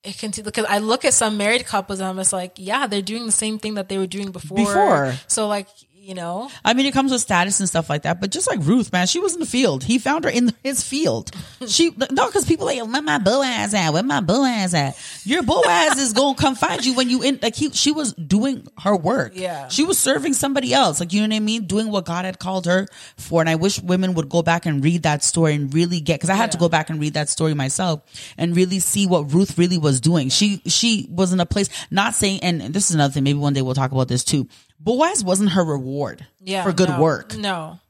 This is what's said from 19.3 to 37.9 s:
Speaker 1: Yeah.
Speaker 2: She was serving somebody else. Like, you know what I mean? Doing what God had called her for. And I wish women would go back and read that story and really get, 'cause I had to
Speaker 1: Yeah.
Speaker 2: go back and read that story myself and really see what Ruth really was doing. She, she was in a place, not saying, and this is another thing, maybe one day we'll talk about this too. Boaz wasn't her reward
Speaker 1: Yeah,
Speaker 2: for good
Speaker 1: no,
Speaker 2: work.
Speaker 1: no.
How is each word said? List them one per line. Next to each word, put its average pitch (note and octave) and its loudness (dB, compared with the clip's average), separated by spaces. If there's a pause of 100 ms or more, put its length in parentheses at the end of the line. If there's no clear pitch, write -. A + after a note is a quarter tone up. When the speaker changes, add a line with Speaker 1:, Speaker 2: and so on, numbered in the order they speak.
Speaker 1:
Yeah. F3 -8
Speaker 2:
She C#4 0
was F4+ 2
serving C#4 0
somebody C4+ 0
else. G3+ 2
Like, F3 -4
you G#3 2
know G#3+ 0
what - 0
I G#3+ -2
mean? G#3+ -2
Doing G#3+ -2
what G3 -2
God F3 -4
had F#3 -8
called F#3 -4
her F#3 2 (300)
for. - 0
And D#3+ 2
I E3 2
wish F#3 0
women F#3 0
would D#3+ -2
go E3+ 2
back E3+ 0
and C#3+ 0
read E3 2
that D3 2
story D#3+ 2
and C#3 -2
really F3 2
get, D3 0
'cause E3 -2
I F#3+ 2
had A3 2
to F3+ -4
Speaker 1:
Yeah. - -6
Speaker 2:
go E3+ 4
back D#3+ 0
and D#3 -4
read D3+ -2
that D3+ -2
story D#3+ 0
myself D3+ -2 (360)
and E3+ 0
really F#3 2
see G3 0
what D3+ 2
Ruth F#3 4
really F3 2
was C#3 2
doing. D#3 2
She, G3+ 0
she A3+ 0
was F3+ 0
in F#3 2
a E3+ 2
place, - -2 (200)
not G3+ 0
saying, G3 0
and D#3 -2
this G3 0
is E3 0
another C#3+ 2
thing, C#3 0
maybe C#3+ 2
one C#3+ 0
day C3+ 0
we'll B2+ -2
talk C3 0
about B2+ 0
this B2 0
too. C#3 0 (320)
Boaz B3+ 0
wasn't F#3+ 2
her F3+ 2
reward C#3 -4 (160)
Speaker 1:
Yeah, F#3+ -4
Speaker 2:
for F#3 0
good F3+ 4
Speaker 1:
no, C3+ -2
Speaker 2:
work. D#3 2
Speaker 1:
no. F3 -6 (120)